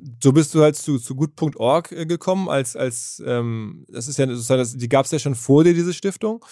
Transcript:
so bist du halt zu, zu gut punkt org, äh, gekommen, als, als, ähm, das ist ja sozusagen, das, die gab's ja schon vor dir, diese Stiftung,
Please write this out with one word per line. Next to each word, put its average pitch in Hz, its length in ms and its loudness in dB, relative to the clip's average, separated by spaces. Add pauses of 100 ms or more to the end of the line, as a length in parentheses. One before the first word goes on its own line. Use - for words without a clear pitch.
(240)
so 135 100 6
bist 156 200 4
du 160 80 4
halt 151 140 6
zu, 143 240 -2
zu 131 160 -10
gut 147 200 -4
punkt 156 220 -4
org, 143 340 0
äh, 165 140 -8
gekommen, 185 420 -2
als, 135 280 -2
als, - 500 -6
ähm, 117 640 -6
das 120 180 -10
ist 143 120 -8
ja 135 80 2
sozusagen, 123 320 0
das, 123 180 -4
die 123 100 -6
gab's 135 220 2
ja 165 80 -2
schon - 160 -2
vor 139 300 4
dir, 175 100 6
diese 170 200 0
Stiftung, 214 580 -6